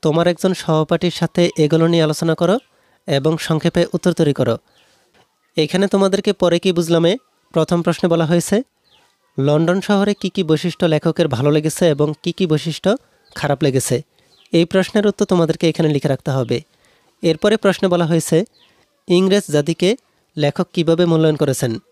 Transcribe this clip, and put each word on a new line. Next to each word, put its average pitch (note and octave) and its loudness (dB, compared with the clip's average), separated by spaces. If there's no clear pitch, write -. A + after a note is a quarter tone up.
তোমার D#3+ 0
একজন F3+ -2
সহপাঠীর D#3+ -2
সাথে F3 -2
এগুলো D#3+ 2
নিয়ে E3+ 2
আলোচনা D#3+ -2
করো F3 0
এবং C#3+ 0
সংক্ষেপে E3 -2
উত্তর F3+ -2
তৈরি D3 2
করো। A#2 -2
এখানে F3+ 0
তোমাদেরকে G3 0
পরে F3 2
কি F#3+ 0
বুঝলামে E3 2
প্রথম E3 0
প্রশ্নে F3 -2
বলা E3+ 0
হয়েছে, F3 0
লন্ডন D#3 2
শহরে G3+ 0
কি - -6
কি G3 -4
বৈশিষ্ট্য D#3+ -2
লেখকের D#3+ 0
ভালো C3+ 0
লেগেছে D#3 0
এবং D3 0
কি E3+ -6
কি F#3+ -4
বৈশিষ্ট্য D#3 -2
খারাপ C#3+ 0
লেগেছে। C3 0
এই E3+ 4
প্রশ্নের F#3+ 0
উত্তর G3+ -2
তোমাদেরকে E3 0
এখানে D#3+ 0
লিখে C#3+ -2
রাখতে C3+ -6
হবে। B2 -2
এরপরে F3+ 2
প্রশ্নে G3 0
বলা F3 0
হয়েছে, D#3+ 0
ইংরেজ F#3+ 2
জাতিকে D3+ 0
লেখক D3 -2
কিভাবে E3 2
মূল্যায়ন D#3+ 2
করেছেন। C3+ -2